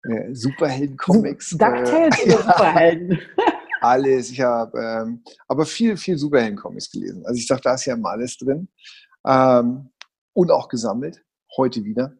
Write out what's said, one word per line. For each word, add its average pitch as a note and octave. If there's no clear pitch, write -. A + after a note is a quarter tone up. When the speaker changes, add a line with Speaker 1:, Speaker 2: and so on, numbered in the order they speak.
Speaker 1:
Äh, A2+
Superhelden-Comics, C#3
Speaker 2:
Su-, E3+
DuckTales B3
Speaker 1:
äh, B3
Speaker 2:
oder G3
Speaker 1:
<laughs> -
Speaker 2:
Superhelden? E3+
Speaker 1:
Alles. B2+
Ich B2+
hab, A#2+
ähm, A2+
aber C#3
viel, A3
viel F3+
Superhelden-Comics A2+
gelesen. F#2
Also A#2+
ich A#2
dachte, C3
da B2+
ist C3
ja B2+
immer G#2
alles A#2
drin. C#3+
Ähm, B2+
und F3
auch -
gesammelt. A#2
Heute A#2+
wieder. A#2+